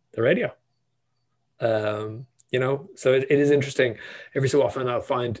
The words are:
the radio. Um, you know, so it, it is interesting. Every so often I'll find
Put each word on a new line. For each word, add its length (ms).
the 100
radio. 300
Um, 680
you 80
know, 360
so 180
it, 160
it 100
is 120
interesting. 460
Every 160
so 140
often 240
I'll 140
find 400